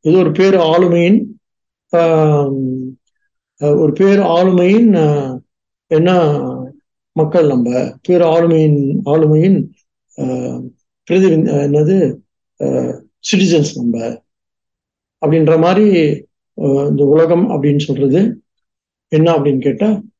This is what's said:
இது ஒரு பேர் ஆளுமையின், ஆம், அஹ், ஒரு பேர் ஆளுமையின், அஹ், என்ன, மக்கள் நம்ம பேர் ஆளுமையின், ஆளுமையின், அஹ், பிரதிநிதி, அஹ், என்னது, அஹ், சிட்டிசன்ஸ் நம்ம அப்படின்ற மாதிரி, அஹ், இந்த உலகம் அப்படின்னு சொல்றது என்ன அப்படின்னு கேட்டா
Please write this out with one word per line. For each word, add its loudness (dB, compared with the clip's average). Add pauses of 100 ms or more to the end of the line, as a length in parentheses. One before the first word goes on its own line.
இது 2
ஒரு 0
பேர் 2
ஆளுமையின், 2 (640)
ஆம், -2 (640)
அஹ், 0
ஒரு 2
பேர் 2
ஆளுமையின், 2
அஹ், -2 (480)
என்ன, 2 (720)
மக்கள் 0
நம்ம -2
பேர் 0
ஆளுமையின், 0
ஆளுமையின், 2 (480)
அஹ், -8 (360)
பிரதிநிதி, 2
அஹ், -4
என்னது, 0 (440)
அஹ், -6 (320)
சிட்டிசன்ஸ் 0
நம்ம -6 (1040)
அப்படின்ற 2
மாதிரி, 2 (680)
அஹ், -2
இந்த 0
உலகம் 2
அப்படின்னு -2
சொல்றது -2 (680)
என்ன 2
அப்படின்னு 0
கேட்டா -2 (180)